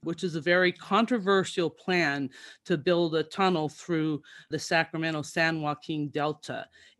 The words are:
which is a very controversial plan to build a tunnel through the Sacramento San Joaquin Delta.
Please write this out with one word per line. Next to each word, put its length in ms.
which 200
is 120
a 60
very 300
controversial 960
plan 600
to 120
build 380
a 80
tunnel 460
through 520
the 80
Sacramento 640
San 380
Joaquin 480
Delta. 580